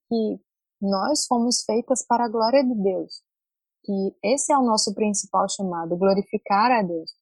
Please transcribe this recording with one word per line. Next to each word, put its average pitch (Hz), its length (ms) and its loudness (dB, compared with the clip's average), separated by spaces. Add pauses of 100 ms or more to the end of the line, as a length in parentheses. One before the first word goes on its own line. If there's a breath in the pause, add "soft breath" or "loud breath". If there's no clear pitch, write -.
que 214 300 -2 (440)
nós 196 440 -2
fomos 240 380 0
feitas 240 420 -2
para 240 200 2
a - 20 -4
glória 233 340 2
de 254 120 0
Deus, 190 480 -2 (600)
que 196 400 -2
esse 277 300 0
é 277 60 4
o 262 40 4
nosso 220 320 2
principal 196 540 0
chamado, 175 480 -4
glorificar 196 760 0
a 233 120 4
Deus. 165 400 -6